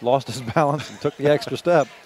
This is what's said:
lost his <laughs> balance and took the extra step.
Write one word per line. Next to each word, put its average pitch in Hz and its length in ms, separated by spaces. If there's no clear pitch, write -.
lost 123 260
his 123 120
<laughs> 117 140
balance 147 340
and - 120
took 147 160
the 135 100
extra 147 300
step. 156 320